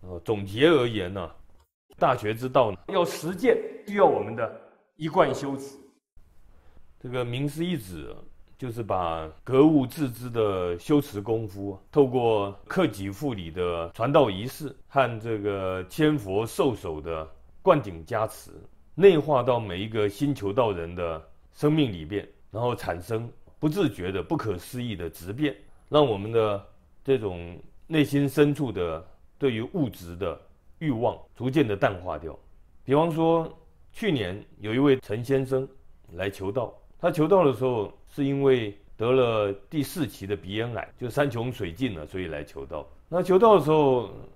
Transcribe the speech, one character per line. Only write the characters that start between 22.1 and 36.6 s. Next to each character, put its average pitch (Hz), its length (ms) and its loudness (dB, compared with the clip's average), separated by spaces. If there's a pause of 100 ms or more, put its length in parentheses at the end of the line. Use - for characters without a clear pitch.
然 110 120 -4
后 123 120 0
产 90 260 -6
生 117 280 -6 (300)
不 151 80 0
自 156 220 2
觉 92 220 -6
的、 92 120 -4
不 165 140 -4
可 104 200 -4
思 120 260 -10
议 117 120 -6
的 85 140 -8
质 85 220 -14
变， 139 240 -2 (340)
让 147 160 4
我 110 120 -2
们 104 140 -8
的 107 340 0 (380)
这 135 140 2
种 87 400 -8 (300)
内 156 160 2
心 143 240 2
深 147 260 4
处 139 180 -4
的 82 340 -4 (320)
对 135 160 0
于 110 80 -2 (120)
物 147 160 0
质 87 280 -14
的 85 220 -4 (400)
欲 156 120 -2
望 113 260 -2 (180)
逐 123 140 -4
渐 135 160 2
的 101 120 -2
淡 117 240 0
化 87 160 -6
掉。 78 200 -12 (460)
比 127 100 0
方 160 160 4
说， 165 400 2 (440)
去 214 180 -2
年 101 300 -2 (180)
有 107 140 -4
一 123 40 0
位 139 220 6
陈 113 240 -6
先 135 220 0
生 131 220 -2 (440)
来 92 180 -4
求 98 200 -6
道， 113 240 -4 (260)